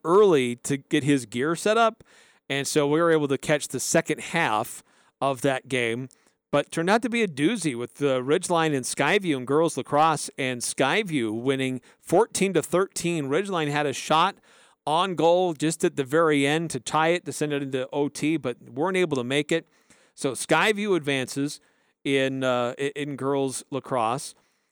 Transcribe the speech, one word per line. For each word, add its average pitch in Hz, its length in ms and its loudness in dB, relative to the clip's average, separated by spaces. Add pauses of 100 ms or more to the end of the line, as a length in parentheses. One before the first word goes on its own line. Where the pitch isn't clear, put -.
early 160 540 4
to - 180 -4
get 139 300 -2
his 139 200 2
gear 123 300 -4
set 214 220 0
up, 226 260 2 (460)
and 139 180 -2
so 147 180 2
we 147 140 2
were 170 120 4
able 151 180 2
to 135 80 0
catch - 320 -2
the 131 100 -8
second 156 400 0
half 120 640 -2 (380)
of 135 180 -2
that 131 300 -2
game. 123 400 -4 (420)
But 147 180 0
turned 170 200 -2
out 226 140 4
to 254 60 -4
be 233 140 0
a 196 60 0
doozy 156 480 -2
with 120 180 -10
the 131 260 0
Ridgeline 160 540 0
and 127 80 -2
Skyview 160 540 0
and 123 100 -8
girls 156 300 2
lacrosse, 147 600 2
and 127 220 -4
Skyview 143 720 0
winning 131 480 -2 (220)
fourteen 196 520 2
to 156 80 4
thirteen. 170 680 -2
Ridgeline 165 440 -2
had 147 140 0
a 135 80 -2
shot 165 420 2 (500)
on 170 300 0
goal 170 380 4
just 156 320 0
at 170 100 0
the 139 80 -2
very 147 420 2
end 160 260 0
to 123 100 -6
tie 160 280 0
it, 175 140 0
to 143 80 -8
send 151 220 -4
it 143 100 -2
into 131 300 -4
O 143 160 0
T, 151 260 -2
but 131 220 -6 (120)
weren't 165 280 -2
able 170 180 0
to 123 80 -2
make 139 260 -2
it. 165 160 -2 (480)
So 135 200 -4
Skyview 196 640 2
advances 139 640 -4 (420)
in, 135 400 0
uh, 123 340 0
i-, 139 200 -4
in 147 180 -6
girls 135 560 -2
lacrosse. 123 640 -4 (360)